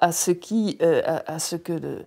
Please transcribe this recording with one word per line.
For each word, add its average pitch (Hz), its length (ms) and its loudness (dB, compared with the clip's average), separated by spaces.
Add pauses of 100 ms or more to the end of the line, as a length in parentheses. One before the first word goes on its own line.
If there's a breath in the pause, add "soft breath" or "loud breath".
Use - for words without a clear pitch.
à 170 100 4
ce 175 200 0
qui, 208 500 0
euh, 160 240 6
à, 156 300 -4
à 160 40 -6
ce - 180 -4
que 165 160 -6
le, 143 340 -6